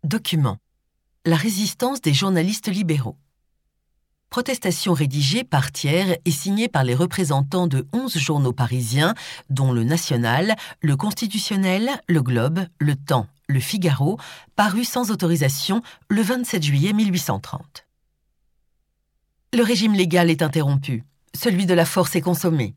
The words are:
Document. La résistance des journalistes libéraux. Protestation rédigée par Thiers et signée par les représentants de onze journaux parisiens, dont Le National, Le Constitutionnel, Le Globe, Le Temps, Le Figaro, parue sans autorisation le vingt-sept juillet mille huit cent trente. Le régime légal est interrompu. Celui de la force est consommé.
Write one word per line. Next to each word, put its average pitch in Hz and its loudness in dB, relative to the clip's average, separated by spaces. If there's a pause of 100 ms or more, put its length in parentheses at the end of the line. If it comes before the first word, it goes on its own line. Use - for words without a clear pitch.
Document. 147 0 (680)
La 165 4
résistance 214 -2
des 147 2
journalistes 190 0
libéraux. 160 -2 (1120)
Protestation 185 -2
rédigée 143 0
par 135 0
Thiers 175 0
et 175 0
signée 202 -2
par 143 0
les 123 0
représentants 151 0
de 135 -2
onze 247 -4
journaux 143 0
parisiens, 127 0 (340)
dont 135 2
Le 117 2
National, 135 0 (260)
Le 143 2
Constitutionnel, 202 -2 (160)
Le 160 2
Globe, 127 0 (180)
Le 147 2
Temps, 135 -2 (220)
Le 135 2
Figaro, 175 0 (360)
parue 208 2
sans 247 -2
autorisation 170 0 (260)
le 202 2
vingt-sept 233 -2
juillet 147 2
mille 208 2
huit 180 0
cent 98 -2
trente. - -14 (1700)
Le 240 4
régime 214 2
légal 175 4
est 160 2
interrompu. 139 0 (300)
Celui 185 0
de 180 4
la 175 6
force 175 -2
est 180 2
consommé. 160 0